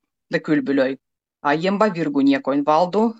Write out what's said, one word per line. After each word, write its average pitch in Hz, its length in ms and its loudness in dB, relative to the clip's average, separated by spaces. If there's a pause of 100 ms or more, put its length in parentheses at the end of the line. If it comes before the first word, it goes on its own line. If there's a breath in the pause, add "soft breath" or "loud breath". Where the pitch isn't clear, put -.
(300)
ja 170 100 -2
kylpylöi. 135 560 -2 (460)
Aiempa 185 520 0
virguniekoin 139 720 0
valdu 180 560 2